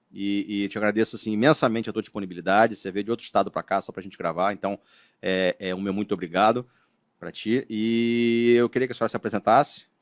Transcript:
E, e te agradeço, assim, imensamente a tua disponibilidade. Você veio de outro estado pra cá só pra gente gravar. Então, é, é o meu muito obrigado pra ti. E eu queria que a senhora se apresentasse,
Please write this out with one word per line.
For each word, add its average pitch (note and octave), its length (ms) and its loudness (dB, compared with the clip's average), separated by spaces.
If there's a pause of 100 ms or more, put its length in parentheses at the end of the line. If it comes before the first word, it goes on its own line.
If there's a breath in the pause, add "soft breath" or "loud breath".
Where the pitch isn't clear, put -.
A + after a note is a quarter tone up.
(100)
E, G2+ 540 -2
e G2 40 -2
te G#2+ 100 -8
agradeço, G#2+ 380 0
assim, A2 160 -6
imensamente A2+ 580 2
a - 20 -8
tua A2 100 -6
disponibilidade. G2 760 0
Você G2 140 -10
veio G2 140 -4
de G#2+ 60 -6
outro A#2 140 -4
estado G2+ 260 0
pra F2 120 -6
cá G2 200 -2
só - 100 -16
pra F#2 100 -12
gente F#2+ 140 -16
gravar. F2 360 -2
Então, G2 260 -4 (420 soft breath)
é, F#2 380 0
é F#2 160 -6
o F#2 60 -8
meu G2 120 -2
muito G#2 220 -2
obrigado G2 520 2 (540)
pra F2 100 -12
ti. A#2 380 -2
E A#2 880 2
eu A#2+ 120 4
queria B2 200 -2
que B2 40 -8
a - 20 -10
senhora A2+ 160 -2
se - 60 -6
apresentasse, A2 720 2 (160)